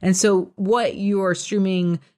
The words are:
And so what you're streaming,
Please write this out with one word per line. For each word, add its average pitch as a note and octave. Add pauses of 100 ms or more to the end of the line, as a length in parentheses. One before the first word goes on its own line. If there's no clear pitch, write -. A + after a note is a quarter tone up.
And F3+
so F#3
what G#3+
you're G3
streaming, F#3 (160)